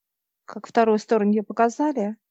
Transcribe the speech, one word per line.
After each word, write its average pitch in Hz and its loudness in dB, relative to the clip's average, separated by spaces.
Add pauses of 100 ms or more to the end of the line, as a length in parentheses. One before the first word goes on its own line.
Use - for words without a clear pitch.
(460)
Как - -16
вторую 220 2
сторону 208 0
её 214 0
показали, 233 -2 (140)